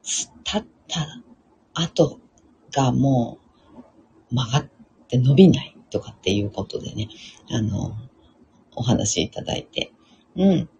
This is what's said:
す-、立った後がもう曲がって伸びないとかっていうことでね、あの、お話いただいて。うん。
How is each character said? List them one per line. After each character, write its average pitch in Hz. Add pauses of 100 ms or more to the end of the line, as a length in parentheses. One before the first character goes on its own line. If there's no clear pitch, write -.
す-、 - (140)
立 208
っ - (220)
た 151 (640)
後 165 (520)
が 135
も 127 (880)
う 123
曲 123
が 139
っ - (380)
て 127
伸 131
び 180
な -
い - (140)
と 104
か -
っ -
て 95
い 104
う 101
こ 95
と -
で -
ね、 107 (420)
あ 117
の、 - (800)
お 120
話 -
い -
た -
だ -
い -
て。 - (420)
う 185
ん。 165 (100)